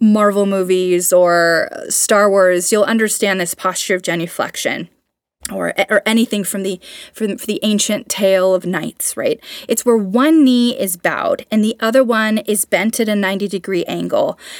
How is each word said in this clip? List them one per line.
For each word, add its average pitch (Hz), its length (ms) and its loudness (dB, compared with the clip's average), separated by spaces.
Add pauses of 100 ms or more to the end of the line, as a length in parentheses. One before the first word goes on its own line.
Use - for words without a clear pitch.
Marvel 208 460 4
movies 185 640 0
or 170 560 4 (220)
Star 208 400 2
Wars, 185 420 2
you'll 208 120 2
understand 208 540 0
this 175 140 -4
posture 185 440 -4
of 180 40 -2
genuflection. 165 880 -6 (600)
Or, 180 220 -6 (160)
or - 160 2
anything 220 400 0
from 190 200 -6
the, 185 140 -6 (360)
from, 202 240 -6
from - 80 -14
the 214 160 -4
ancient 208 480 -2
tale 190 440 2
of 180 120 -2
knights, 160 500 -6
right? - 240 -2 (260)
It's 226 200 -2
where 240 100 4
one 247 480 2
knee 240 340 2
is 180 200 -6
bowed - 520 -2
and 214 140 2
the 220 160 -2
other 233 240 2
one 220 340 0
is - 280 -2
bent 208 340 0
at 220 80 0
a 214 80 0
ninety 196 320 -2
degree 190 380 -4
angle. 170 520 -2 (220)